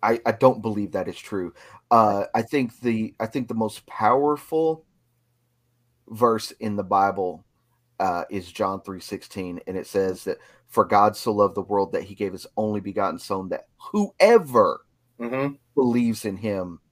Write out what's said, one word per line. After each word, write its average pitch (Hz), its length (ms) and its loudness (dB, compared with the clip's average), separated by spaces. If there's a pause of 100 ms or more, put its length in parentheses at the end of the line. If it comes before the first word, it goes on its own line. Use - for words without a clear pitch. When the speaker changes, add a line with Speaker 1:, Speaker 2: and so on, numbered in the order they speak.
Speaker 1:
I, 113 240 0
I 117 60 0
don't 123 300 4
believe 104 320 -6
that 92 160 -4
is 90 80 -12
true. 92 360 -8 (380)
Uh, 107 280 4
Speaker 2:
Right. 98 160 -4
Speaker 1:
I 113 80 0
think 127 360 -4
the, 113 400 -2
I 113 60 -2
think 123 240 -6
the 123 40 -6
most 110 320 -6
powerful 147 1000 0 (1200)
verse 113 440 2
in 104 260 -6
the 101 60 -4
Bible, 95 600 0 (560)
uh, 90 320 -2
is 90 200 -8
John 95 300 -2
three 95 200 -12
sixteen, 90 680 -10
and 92 100 -6
it 85 80 -8
says 95 380 -2
that, - 160 -6 (280)
"For 110 180 2
God 104 300 4
so - 180 -4
loved 101 200 4
the 98 80 -4
world 98 300 0
that 87 120 -4
he 95 120 -16
gave 98 160 -4
his 92 160 -14 (100)
only 107 220 -2
begotten 95 400 -4
Son, 95 300 -6
that - 180 -8 (240)
whoever 180 920 4 (340)
Speaker 2:
Mm-hmm. 131 340 -4 (220)
Speaker 1:
believes 120 500 2
in 98 120 -6
him 95 420 -6 (120)